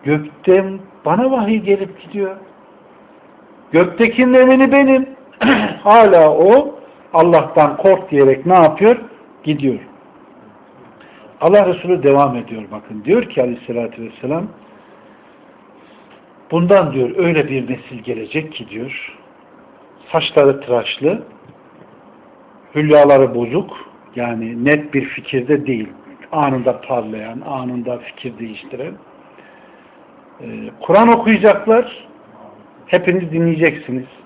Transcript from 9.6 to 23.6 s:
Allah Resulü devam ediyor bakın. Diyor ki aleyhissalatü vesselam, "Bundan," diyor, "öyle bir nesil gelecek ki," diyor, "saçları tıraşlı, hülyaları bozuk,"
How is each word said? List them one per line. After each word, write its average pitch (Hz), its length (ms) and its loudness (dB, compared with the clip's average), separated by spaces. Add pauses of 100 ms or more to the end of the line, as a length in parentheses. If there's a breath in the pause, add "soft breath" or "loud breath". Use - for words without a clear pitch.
Allah 190 240 4
Resulü 175 380 -4
devam 139 320 2
ediyor 113 360 -12
bakın. 107 320 -16
Diyor 196 260 -2
ki 135 120 -6
aleyhissalatü 117 600 -8
vesselam, 147 460 -10 (2000 soft breath)
"Bundan," 170 420 2
diyor, 127 240 -2
"öyle 165 320 0
bir 127 200 -6
nesil 123 340 -12
gelecek 123 500 -10
ki," 104 160 -18
diyor, 117 480 -14 (920)
"saçları 139 500 0
tıraşlı, 127 640 -4 (1500)
hülyaları 143 600 4
bozuk," 120 420 -6 (380)